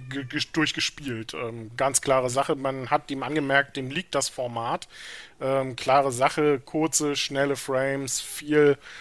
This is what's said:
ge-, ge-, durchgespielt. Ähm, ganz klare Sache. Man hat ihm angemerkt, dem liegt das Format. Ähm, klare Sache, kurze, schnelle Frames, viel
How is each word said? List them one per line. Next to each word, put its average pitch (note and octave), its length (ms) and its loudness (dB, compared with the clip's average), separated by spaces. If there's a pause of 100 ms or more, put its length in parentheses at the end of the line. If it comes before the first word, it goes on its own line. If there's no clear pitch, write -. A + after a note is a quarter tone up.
ge-, C3+ 160 -6
ge-, D3 260 -4
durchgespielt. C#3 800 -4
Ähm, A2+ 440 -8
ganz C3 240 2
klare C3 280 2
Sache. C#3 280 0
Man C3+ 320 -4
hat - 200 0
ihm C3+ 140 -6
angemerkt, C#3 540 2
dem C3 120 -4
liegt E3 240 -6
das C#3 140 0
Format. A#2+ 640 -4 (500)
Ähm, C3+ 380 0
klare C#3 340 4
Sache, C#3+ 480 2
kurze, D3+ 560 0
schnelle C#3 400 0
Frames, C3+ 640 -2
viel D3 580 4 (240)